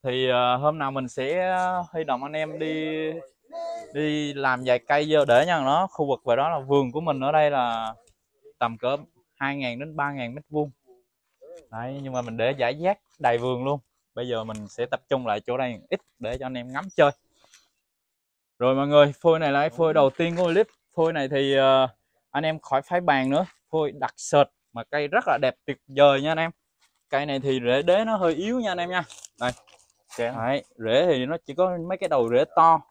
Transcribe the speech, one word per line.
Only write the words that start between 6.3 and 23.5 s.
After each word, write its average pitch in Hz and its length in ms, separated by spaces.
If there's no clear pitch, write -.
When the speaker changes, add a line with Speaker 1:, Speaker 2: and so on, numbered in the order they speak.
Speaker 1:
đó 143 140
là 160 100
vườn 135 320
của 147 100
mình 151 180
ở 135 120
đây 151 200
là 117 420
tầm 117 180
cỡ 131 200
hai 139 200
ngàn 123 240
đến 156 160
ba 143 160
ngàn 127 240
mét - 140
vuông. 151 220
Đấy, 123 320
nhưng 135 100
mà 123 80
mình 117 160
để 120 200
giải 123 160
rác 196 160
đầy 123 180
vườn 123 260
luôn. 135 160
Bây 123 140
giờ 113 160
mình 107 240
sẽ 117 180
tập 123 240
trung 127 180
lại 107 120
chỗ 123 180
đây 123 220
ít 190 120
để 120 180
cho 131 80
anh 131 120
em 123 140
ngắm 165 240
chơi. 143 160
Rồi 127 160
mọi 139 120
người, 143 340
phôi 160 180
này 151 120
là 139 80
cái 151 100
phôi 160 240
đầu 143 160
tiên 170 260
của 180 80
clip. 180 240
Phôi 165 180
này 143 140
thì, 139 280
ờ, 135 320
anh 147 140
em 160 140
khỏi 139 220
phải 180 200
bàn 135 280
nữa. 160 160